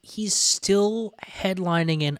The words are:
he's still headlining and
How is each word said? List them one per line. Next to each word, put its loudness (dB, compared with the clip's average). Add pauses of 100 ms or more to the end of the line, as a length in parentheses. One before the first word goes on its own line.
he's -4
still 0 (120)
headlining 0
and -2